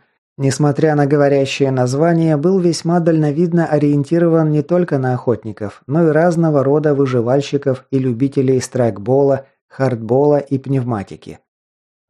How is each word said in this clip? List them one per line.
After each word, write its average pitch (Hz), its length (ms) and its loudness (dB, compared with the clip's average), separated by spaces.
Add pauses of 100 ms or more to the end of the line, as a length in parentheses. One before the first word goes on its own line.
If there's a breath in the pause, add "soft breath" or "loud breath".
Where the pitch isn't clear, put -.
(380 soft breath)
несмотря 143 560 0
на 147 120 2
говорящее 139 640 2
название, 151 640 0
был 180 220 0
весьма 175 420 0
дальновидно 160 640 0
ориентирован 151 840 0
не 151 120 0
только 175 360 0
на 127 160 -2
охотников, 107 720 -6
но 160 220 2
и - 20 2
разного 160 520 2
рода 147 320 2
выживальщиков 135 960 -2
и 135 80 -2
любителей 131 600 0
страйкбола, 127 840 0 (220 soft breath)
хардбола 131 680 0
и 139 200 -4
пневматики. 120 800 -6 (720)